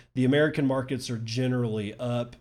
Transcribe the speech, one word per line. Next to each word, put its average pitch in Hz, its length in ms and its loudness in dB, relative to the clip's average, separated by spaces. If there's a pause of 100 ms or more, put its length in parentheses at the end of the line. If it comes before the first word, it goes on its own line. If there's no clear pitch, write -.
(160)
The 127 100 2
American 147 400 4
markets 131 440 -2
are 117 80 -4
generally 113 800 -2
up, 120 440 -4